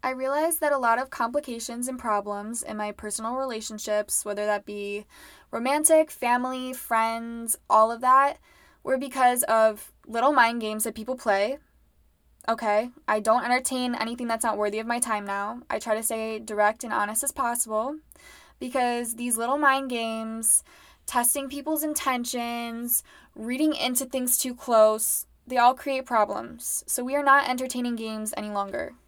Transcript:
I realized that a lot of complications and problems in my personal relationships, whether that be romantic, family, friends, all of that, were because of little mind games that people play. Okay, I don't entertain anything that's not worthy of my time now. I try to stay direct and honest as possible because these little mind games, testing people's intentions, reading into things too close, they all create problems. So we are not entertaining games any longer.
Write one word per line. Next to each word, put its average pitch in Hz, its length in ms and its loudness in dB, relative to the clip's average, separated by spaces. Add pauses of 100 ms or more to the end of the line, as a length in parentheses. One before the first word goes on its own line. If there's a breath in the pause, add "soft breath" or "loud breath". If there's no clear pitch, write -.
I 262 80 -2
realized 285 500 -2
that 294 120 2
a 277 60 2
lot 233 200 4
of 254 120 -4
complications 240 760 -4
and 254 120 -8
problems 208 640 -4
in 214 140 -8
my 208 160 -4
personal 220 440 -6
relationships, 220 880 -4
whether 208 200 -4
that 208 220 -2
be 202 400 -8 (440 loud breath)
romantic, 302 600 4
family, 254 640 -2
friends, 233 840 -2 (140)
all 220 220 6
of 233 80 -8
that, 269 380 6 (440 soft breath)
were 262 160 0
because 254 460 2
of 220 480 2 (140)
little 233 260 2
mind 233 280 4
games 214 240 -4
that 220 100 -6
people 226 200 -6
play. 226 440 0 (880)
Okay, 226 440 0 (180)
I 214 120 2
don't 226 240 2
entertain 254 500 0
anything 240 320 -6
that's 226 180 -2
not 214 140 0
worthy 208 200 0
of 220 80 -6
my 240 120 -2
time 220 260 -2
now. 202 360 -6 (100)
I 214 80 -2
try 214 160 -2
to 220 80 -4
stay 220 360 -4
direct 214 460 0
and 220 80 -6
honest 214 320 -2
as 277 80 -4
possible 240 640 -2 (600 loud breath)
because 247 560 -2
these 240 240 -4
little 240 180 0
mind 269 320 4
games, 226 760 -2 (440 soft breath)
testing 262 420 -2
people's 285 340 -4
intentions, 240 1200 -4 (320 loud breath)
reading 262 400 0
into 254 300 -2
things 254 320 -2
too 254 180 -2
close, 220 720 4 (200)
they 254 100 4
all 240 160 10
create 262 320 -2
problems. 233 840 -2
So - 160 -4
we 262 140 -2
are 285 60 2
not 277 260 6
entertaining 247 480 -2
games 220 400 -6
any 214 140 -6
longer. 202 440 -4 (140)